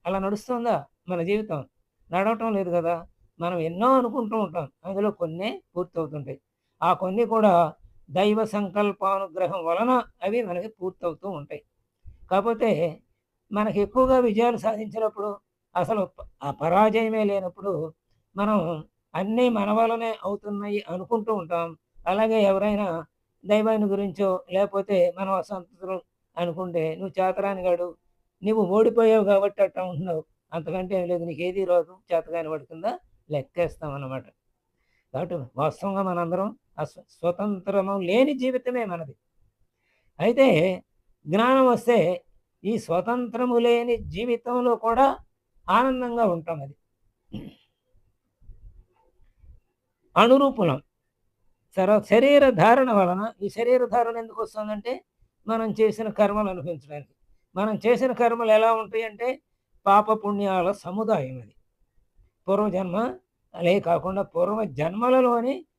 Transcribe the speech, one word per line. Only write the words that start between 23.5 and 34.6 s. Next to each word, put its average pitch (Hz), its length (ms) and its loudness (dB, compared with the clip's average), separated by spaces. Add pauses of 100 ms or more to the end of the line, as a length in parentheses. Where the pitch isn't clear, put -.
గురించో 196 640 -2
లేకపోతే 196 680 0
మనం 190 140 -2
అసంతృప్తులు 185 680 -6 (360)
అనుకుంటే, 170 580 -4
"నువ్వు 185 260 -4
చేతరానిగాడు, 185 760 0 (480)
నువ్వు 214 220 2
ఓడిపోయావు 220 580 4
కాబట్టి 202 400 2
అట్టా 185 200 0
ఉంటున్నావు, 170 400 -6 (300)
అంతకంటే 180 480 -4
ఏం 175 60 -4
లేదు, 175 160 -2
నీకు 165 180 -8
ఏది 185 240 -2
రాదు, 175 320 0 (160)
చేతకాని 165 340 -4
వాడి 151 180 -8
కింద 165 180 -16 (480)
లెక్కేస్తాం" 151 600 -6
అన్నమాట. 131 340 -10 (840)